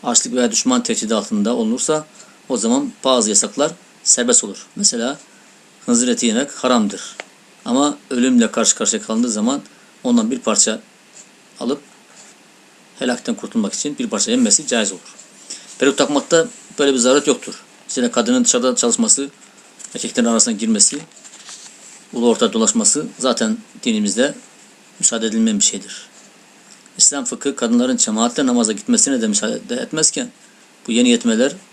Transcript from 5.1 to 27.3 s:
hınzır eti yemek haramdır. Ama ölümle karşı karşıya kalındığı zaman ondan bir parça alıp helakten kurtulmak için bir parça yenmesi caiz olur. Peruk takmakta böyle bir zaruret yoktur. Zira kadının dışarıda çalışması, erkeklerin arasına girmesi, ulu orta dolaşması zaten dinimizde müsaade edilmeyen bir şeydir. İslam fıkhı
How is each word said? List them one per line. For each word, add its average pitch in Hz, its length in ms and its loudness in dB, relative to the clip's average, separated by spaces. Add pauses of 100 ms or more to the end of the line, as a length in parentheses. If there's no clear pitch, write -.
hınzır 120 220 0
eti 120 180 0
yemek 120 260 0
haramdır. 117 640 -2 (500)
Ama 139 320 0 (120)
ölümle 123 420 2
karşı - 240 0
karşıya 107 260 -4
kalındığı 117 280 -4
zaman 117 320 -2 (420)
ondan 120 280 0
bir 127 80 -4
parça 110 420 -2 (800)
alıp 143 220 -4 (1160)
helakten 123 360 -2
kurtulmak 104 380 -4
için 147 260 -6
bir 117 100 -4
parça 107 220 -2
yenmesi 123 360 2
caiz 107 240 0
olur. - 240 -16 (640)
Peruk 139 180 2
takmakta 147 500 2 (320)
böyle 139 140 4
bir 131 40 2
zaruret 131 300 4
yoktur. - 360 -2 (240)
Zira 120 240 -2
kadının 247 340 2
dışarıda 123 300 2
çalışması, 117 540 0 (680)
erkeklerin 120 320 0
arasına 113 260 2
girmesi, 110 460 0 (1120)
ulu 120 160 2
orta 110 240 2
dolaşması 113 520 2 (140)
zaten 117 380 0 (260)
dinimizde 107 520 0 (640)
müsaade 113 280 -2
edilmeyen 110 320 0
bir - 40 0
şeydir. - 460 -6 (880)
İslam 139 280 2
fıkhı 135 300 -4